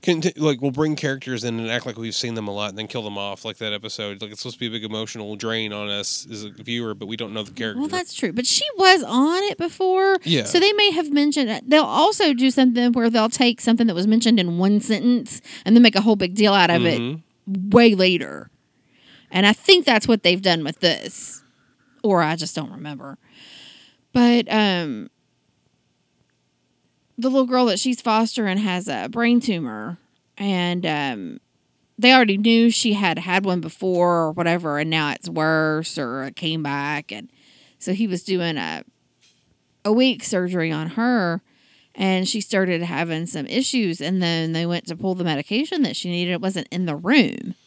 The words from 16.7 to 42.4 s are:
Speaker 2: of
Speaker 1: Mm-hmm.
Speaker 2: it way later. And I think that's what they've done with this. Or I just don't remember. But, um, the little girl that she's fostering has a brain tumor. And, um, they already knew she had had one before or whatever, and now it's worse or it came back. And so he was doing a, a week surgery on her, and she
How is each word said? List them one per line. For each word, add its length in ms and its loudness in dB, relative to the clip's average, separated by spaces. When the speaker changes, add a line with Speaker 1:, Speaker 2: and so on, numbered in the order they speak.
Speaker 2:
of 120 4
Speaker 1:
Mm-hmm. 340 0
Speaker 2:
it 220 -2
way 220 8
later. 540 0
And 140 4
I 60 6
think 320 6
that's 220 2
what 160 2
they've 200 2
done 200 2
with 160 -6
this. 640 -4
Or 200 2
I 140 0
just 180 -8
don't 160 -8
remember. 480 -14
But, 400 4
um, 580 0
the 120 0
little 160 2
girl 200 2
that 140 0
she's 200 -2
fostering 580 0
has 300 -2
a 200 -6
brain 320 2
tumor. 580 -6
And, 480 -2
um, 540 -6
they 140 6
already 240 6
knew 340 4
she 220 0
had 260 0
had 280 -2
one 160 0
before 540 0
or 60 -2
whatever, 460 -2
and 120 -2
now 220 0
it's 160 -10
worse 720 0
or 260 -6
it 120 -12
came 260 -6
back. 480 -6
And 200 -16
so 160 -6
he 120 -2
was 160 -4
doing 360 -4
a, 260 -8
a 80 2
week 300 2
surgery 480 -2
on 200 -4
her, 500 0
and 340 0
she 140 -4